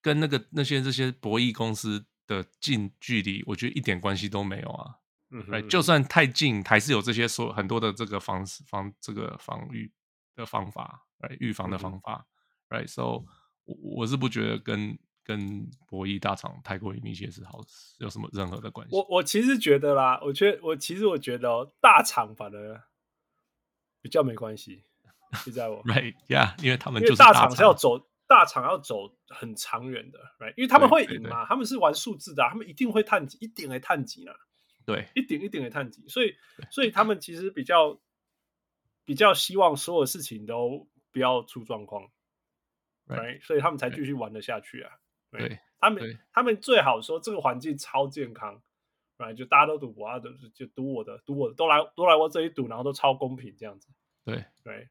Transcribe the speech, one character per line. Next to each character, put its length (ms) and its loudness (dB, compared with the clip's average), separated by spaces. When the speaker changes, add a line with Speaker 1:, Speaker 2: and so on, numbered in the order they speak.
Speaker 1:
跟 180 2
那 60 2
个， 240 -2
那 120 -2
些， 200 0
这 100 -2
些 180 -2
博 300 -2
弈 120 2
公 220 -4
司 300 -4
的 160 -4
近 400 -2
距 220 -2
离， 240 -6
我 100 -6
觉 100 -6
得 60 -4
一 80 -4
点 200 -2
关 160 -2
系 120 -6
都 160 -4
没 160 -8
有 100 -12
啊。 280 -16
Speaker 2:
嗯 80 -14
哼， 80 -10
Speaker 1:
right？ 80 -2
Speaker 2:
嗯 20 -12
哼。 60 -14
Speaker 1:
就 140 2
算 220 6
太 220 4
近， 380 0
还 160 6
是 120 -2
有 100 4
这 100 -2
些 160 0
说， 240 -4
很 160 -4
多 100 -2
的 140 -2
这 140 -8
个 120 -8
防-， 260 -6
防-， 340 -8
这 120 -14
个 260 -10
防 320 -12
御 220 -12
的 120 -12
方 240 -8
法， 360 -16
right？ 200 -12
预 120 -4
防 180 -8
的 80 -6
方 220 -12
法， 260 -14
Speaker 2:
嗯 120 -8
哼。 40 -10
Speaker 1:
right？So， 400 -8
我， 120 -14
我 80 -4
是 100 -2
不 120 -2
觉 180 -2
得 120 -2
跟， 400 -6
跟 460 -8
博 200 -8
弈 120 -6
大 160 -2
厂 300 -12
太 140 -8
过 160 -8
于 60 -12
密 140 -10
切 160 -12
是 140 -18
好 180 -18
事， 360 -20
有 100 -10
什 100 -12
么 140 -10
任 180 -6
何 100 -10
的 100 -12
关 180 -18
系。 80 -4
Speaker 2:
我， 120 0
我 140 2
其 200 0
实 160 2
觉 200 4
得 160 2
啦， 280 4
我 100 -4
觉 200 4
得， 100 -4
我 140 -2
其 200 -8
实 100 0
我 120 2
觉 180 -6
得 140 0
哦， 300 -2
大 220 10
厂 320 -2
反 200 -14
而 280 -14
比 80 -16
较 140 2
没 120 0
关 220 -10
系， 260 -20
你 80 -14
知 60 -8
道 100 -4
不？ 140 -10
Speaker 1:
<laughs> 80 -4
Right，yeah， 720 0
因 80 2
为 60 2
他 140 -8
们 120 -2
就 80 6
是 60 4
大 160 12
厂。 120 8
Speaker 2:
因 60 4
为 60 -6
大 0 -
厂 0 -
是 60 4
要 120 10
走， 340 0
大 160 8
厂 200 -2
要 140 -2
走 380 -10
很 260 -14
长 360 -8
远 200 -12
的， 80 -20
right？ 180 -14
因 60 -4
为 60 -2
他 100 8
们 100 10
会 160 6
赢 40 -4
嘛， 60 -8
Speaker 1:
对， 80 -8
对， 80 -10
对。 180 -6
Speaker 2:
他 80 2
们 100 -4
是 120 -6
玩 160 4
数 220 -8
字 180 -18
的 100 2
啊， 60 2
他 60 -12
们 120 -10
一 40 -18
定 180 -2
会 120 2
探 240 -2
几-， 140 -18
一 80 -12
定 200 -12
会 120 -8
探 240 -2
几 200 -16
啦。 100 -20
Speaker 1:
对。 300 -4
Speaker 2:
一 80 -2
定， 180 -6
一 80 -8
定 140 -8
会 60 -8
探 220 -8
几， 180 -20
所 160 -2
以， 40 0
Speaker 1:
对。 140 -18
Speaker 2:
所 140 -2
以 60 0
他 120 2
们 180 2
其 140 -16
实 160 -8
比 140 -10
较， 360 4
比 100 -6
较 200 6
希 220 -4
望 200 4
所 200 -6
有 100 2
事 160 -8
情 240 -12
都 420 -6
不 80 -8
要 240 2
出 220 -16
状 200 -10
况。 260 -14
Speaker 1:
Right， 300 -10
Speaker 2:
right？ 60 -20
所 120 -2
以 40 4
他 100 2
们 80 -10
才 120 -4
继 140 -8
续 80 -6
玩 200 -8
得 100 -12
下 180 -8
去 220 -18
啊， 100 -20
Speaker 1:
对。 180 -14
Speaker 2:
right？ 100 -10
他 120 4
们， 100 -6
Speaker 1:
对， 120 -10
对。 60 -18
Speaker 2:
他 100 2
们 180 -2
最 200 4
好 200 2
说 200 -8
这 100 -10
个 100 -6
环 200 0
境 180 -6
超 300 -2
健 260 -10
康， 260 -14
right？ 160 -12
就 100 -12
大 160 6
家 60 8
都 120 -4
赌 140 -12
博 120 -14
啊， 140 -10
就， 120 -16
就 140 -18
赌 280 -8
我 100 -6
的， 140 -16
赌 200 -8
我 100 0
的， 60 -8
都 140 2
来， 100 6
都 120 0
来 100 8
我 120 4
这 120 -4
里 100 -2
赌， 160 -6
然 100 -10
后 60 -8
都 100 -4
超 220 2
公 220 -6
平 200 -18
这 80 -18
样 140 -16
子。 100 -20
Speaker 1:
对。 200 -8
Speaker 2:
right？ 260 -18